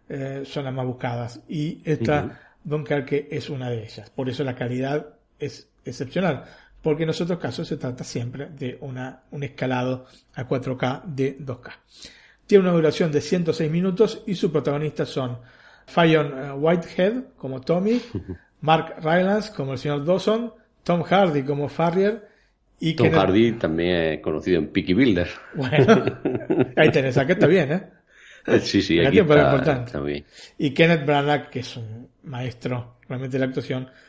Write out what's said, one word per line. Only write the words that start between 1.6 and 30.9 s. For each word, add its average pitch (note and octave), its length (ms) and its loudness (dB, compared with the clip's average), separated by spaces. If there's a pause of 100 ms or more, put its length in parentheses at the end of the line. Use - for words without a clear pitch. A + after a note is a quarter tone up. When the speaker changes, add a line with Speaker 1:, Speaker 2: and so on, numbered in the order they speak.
Speaker 1:
esta D3 420 0
Speaker 2:
Ujú. - 80 -10 (280)
Speaker 1:
Dunkerque C#3+ 680 -2
es D3 200 -8
una B2+ 200 -8
de A2+ 120 -6
ellas. G#2+ 280 -18
Por C3 180 -6
eso C3 160 -4
la B2+ 100 -4
calidad C3 600 -4 (240)
es - 300 -12 (160)
excepcional, C#3+ 600 -4 (380)
porque D#3+ 220 0
en D#3+ 40 -2
los D#3 120 -4
otros E3+ 180 -2
casos C#3+ 280 -6
se D#3 100 -6
trata B2+ 280 -8
siempre B2 460 -8
de C3+ 320 -10
una, B2+ 480 -12
un C#3+ 120 -10
escalado B2+ 600 -4 (300)
a A#2+ 120 -8
cuatro C3 300 -4
K B2+ 300 -4
de C3+ 340 -4
dos C3 200 -10
K. - 120 -18 (720)
Tiene G3 180 8
una F3+ 100 2
duración D#3 360 4
de D3 100 2
ciento E3 320 -2
seis D#3 180 -2
minutos F#3 560 0
y G3+ 100 -4
sus F#3+ 160 0
protagonistas D3 560 -2
son B2 300 -6 (480)
Fionn, D#3+ 400 4 (120)
eh, C#3+ 140 -10
Whitehead F3 720 0 (120)
como C3 240 -10
Tommy, G3+ 400 0 (300)
Speaker 2:
<laughs> - 300 -16
Speaker 1:
Mark D#3+ 420 2
Rylance F#3 520 0
como C3+ 180 -6
el B2+ 60 -6
señor C#3+ 260 -4
Dawson, G#3+ 480 0 (320)
Tom F3 180 2
Hardy F3 400 4
como C#3 260 -2
Farrier F#3+ 600 0 (500)
y D#3+ 160 0
Speaker 2:
Tom A#2 120 4
Speaker 1:
Kenneth F#2+ 140 6
Speaker 2:
Hardy G#2 340 6
también F2 420 0
es D#2+ 240 0
conocido E2+ 380 0
en D2+ 100 -2
Peaky F2+ 260 0
Blinders. G#2 360 4 (240)
Speaker 1:
Bueno, C#3 640 4 (240)
Speaker 2:
<laughs> - 340 0
Speaker 1:
ahí D#3 160 6
tenés, C3+ 260 0
acá C#3 140 2
está F#3 160 4
bien, D#3 240 4
¿eh? F#3+ 100 -2 (680)
Speaker 2:
Eh, - 120 4
sí, - 200 2
sí, E2+ 200 2
Speaker 1:
Acá E2+ 80 4
Speaker 2:
aquí F2 80 4
Speaker 1:
tiene F#3 120 6
para D3 140 8
Speaker 2:
está, C3+ 100 4
Speaker 1:
importante. C3 340 0
Speaker 2:
está - 140 -8
bien. C#2+ 240 -4 (340)
Speaker 1:
Y D3+ 120 -2
Kenneth E3 340 4